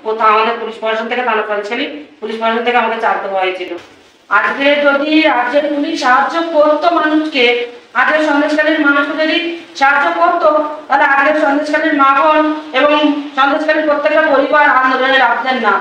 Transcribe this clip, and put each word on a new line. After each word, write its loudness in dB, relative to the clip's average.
কোথাও 0
আমাদের 2
পুলিশ -10
প্রশাসন -4
থেকে, -4
থানা -2
সন্দেশখালী -4
পুলিশ -8
প্রশাসন -2
থেকে 0
আমাকে -2
চাপ 0
দেওয়া -4
হয়েছিল। -4
আজকে 0
যদি 2
রাজ্যের 0
পুলিশ -4
সাহায্য 2
করতো 2
মানুষকে, 0
আজকে 0
সন্দেশখালীর 0
মানুষকে 0
যদি -2
সাহায্য 2
করতো, 2
তাহলে 2
আজকে 2
সন্দেশখালীর 0
মা 4
বোন 2
এবং 2
সন্দেশখালীর 0
প্রত্যেকটা 2
পরিবার 2
আন্দোলনে 2
রাখতেন 0
না। 0